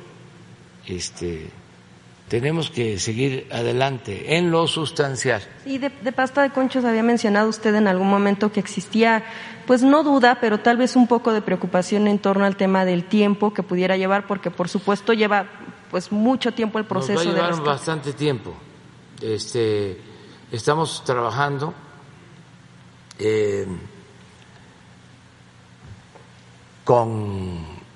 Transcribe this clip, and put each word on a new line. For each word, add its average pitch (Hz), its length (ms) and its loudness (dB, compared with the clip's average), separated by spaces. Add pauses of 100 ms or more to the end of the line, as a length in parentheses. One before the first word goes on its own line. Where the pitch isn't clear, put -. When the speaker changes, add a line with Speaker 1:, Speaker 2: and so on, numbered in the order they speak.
(840)
Speaker 1:
este, 85 640 -8 (800)
tenemos 143 420 -2
que 110 300 -4
seguir 131 520 -4
adelante 120 840 -2
en 175 160 2
lo 165 160 4
sustancial. 135 760 -2 (240)
Speaker 2:
Y 269 120 -6
de, 262 120 -4
de 247 220 -6
Pasta 262 300 0
de 277 80 2
Conchos 262 340 0
había 226 200 2
mencionado 220 440 2
usted 220 260 0
en 214 140 4
algún 185 220 2
momento 202 420 2
que 208 80 -2
existía, 220 640 0 (420)
pues 254 160 4
no 285 220 6
duda, 254 380 4
pero 208 180 2
tal 240 160 4
vez 254 220 2
un 247 100 8
poco 240 240 2
de 214 100 0
preocupación 185 640 0
en 202 120 2
torno 196 260 2
al 196 120 0
tema 190 260 2
del 180 220 0
tiempo 208 480 2
que 190 100 -4
pudiera 185 320 0
llevar, 196 320 0
porque 190 240 -4
por 180 160 -4
supuesto 202 460 0
lleva, 208 340 2 (420)
pues, 180 220 -6
mucho 233 420 0
tiempo 220 240 -4
el 214 80 -2
proceso - 280 -2
Speaker 1:
Nos 185 60 2
va - 20 2
a 175 40 0
Speaker 2:
de 170 100 0
Speaker 1:
llevar 170 160 0
Speaker 2:
rescate. 156 180 -2
Speaker 1:
bastante 143 440 -4
tiempo. 123 400 -4 (680)
Este, 107 800 -2 (500)
estamos 147 540 -2
trabajando, 135 680 -2 (1400)
eh, 104 480 0 (3250)
con 101 960 -2 (160)